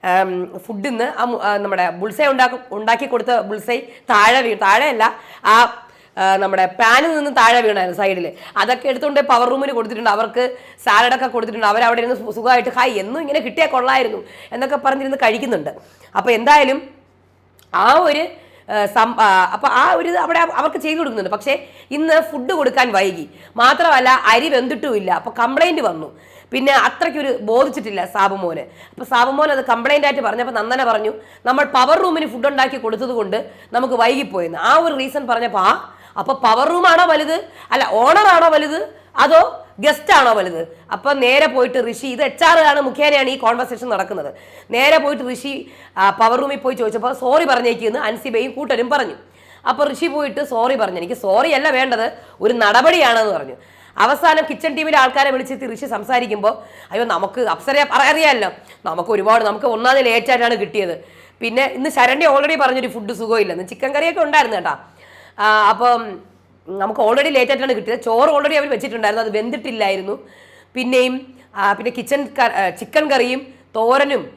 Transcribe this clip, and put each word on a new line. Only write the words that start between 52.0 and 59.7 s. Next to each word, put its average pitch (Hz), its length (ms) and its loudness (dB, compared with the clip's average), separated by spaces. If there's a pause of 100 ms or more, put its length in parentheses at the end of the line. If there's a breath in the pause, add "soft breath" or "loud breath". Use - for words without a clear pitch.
ഒരു 220 120 2
നടപടിയാണെന്ന്" 233 800 4
പറഞ്ഞു. 135 220 -8 (440 soft breath)
അവസാനം 311 520 2
കിച്ചൺ 302 240 -6
ടീമിലെ 311 240 0
ആൾക്കാരെ 269 320 2
വിളിച്ചെത്തി 254 440 -6
ഋഷി 285 120 -10
സംസാരിക്കുമ്പോ, 214 800 -4 (280 loud breath)
"അയ്യോ, 226 120 -2
നമുക്ക് 196 360 -4
അപ്സരയെ 247 420 0
അറി-, 277 320 2
അറിയാമല്ലോ, 269 360 2 (340 loud breath)
നമുക്ക് 175 260 -4
ഒരുപാട്, 220 340 2
നമുക്ക് 214 220 -2
ഒന്നാമത് 247 380 2